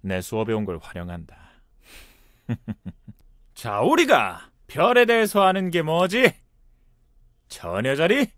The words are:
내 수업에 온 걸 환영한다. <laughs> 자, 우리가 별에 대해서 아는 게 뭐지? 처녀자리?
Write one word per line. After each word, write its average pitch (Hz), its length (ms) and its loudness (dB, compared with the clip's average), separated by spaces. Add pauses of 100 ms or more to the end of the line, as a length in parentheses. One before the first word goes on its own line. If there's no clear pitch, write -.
내 92 140 -4
수업에 110 320 -4
온 107 120 -2
걸 87 160 -8
환영한다. 87 560 -14 (1080)
<laughs> 120 80 -4 (960)
자, 107 280 -6
우리가 180 680 2 (180)
별에 240 380 4
대해서 220 380 2
아는 185 260 2
게 170 120 0
뭐지? 180 500 2 (1200)
처녀자리? 139 760 -2 (100)